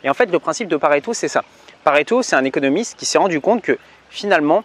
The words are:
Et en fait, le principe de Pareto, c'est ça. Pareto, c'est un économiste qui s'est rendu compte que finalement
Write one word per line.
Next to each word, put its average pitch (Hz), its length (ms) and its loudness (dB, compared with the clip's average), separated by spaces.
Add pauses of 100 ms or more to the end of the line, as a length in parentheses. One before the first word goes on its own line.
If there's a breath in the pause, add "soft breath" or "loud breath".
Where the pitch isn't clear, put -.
Et 135 80 -2
en 139 40 0
fait, 247 120 0
le 170 120 -2
principe 165 300 -4
de 160 80 0
Pareto, 147 360 0
c'est 170 160 -4
ça. - 160 -2 (400 loud breath)
Pareto, 151 380 2
c'est - 140 0
un 131 80 2
économiste 139 520 -2
qui - 80 -14
s'est - 140 0
rendu 165 220 2
compte 214 200 0
que 135 160 -2 (320 soft breath)
finalement 175 560 0